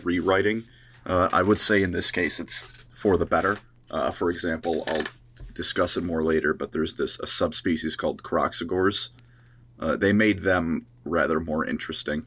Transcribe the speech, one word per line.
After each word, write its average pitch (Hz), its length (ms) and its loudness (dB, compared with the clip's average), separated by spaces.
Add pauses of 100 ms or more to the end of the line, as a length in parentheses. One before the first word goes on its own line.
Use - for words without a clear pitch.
rewriting. 95 600 2 (400)
Uh, 90 260 2
I - 100 4
would 98 180 4
say 104 220 4
in 92 120 0
this 87 180 -2
case 85 280 -2
it's - 240 -4 (300)
for 98 240 2
the 85 80 0
better. 90 340 0 (300)
Uh, 67 220 -2
for 90 180 -2
example, 85 580 -2
I'll 78 160 -2 (500)
discuss - 440 0
it 87 60 -2
more 82 200 -2
later, 78 300 2
but 73 180 -8
there's 78 240 -2
this, - 240 -2
a - 80 -8
subspecies 80 680 0
called 76 280 -4
Kroxigors. 90 840 0 (720)
Uh, 76 160 -2
they 98 180 2
made 104 300 2
them 87 420 0 (180)
rather 78 360 0
more 78 260 -4
interesting. 76 600 -6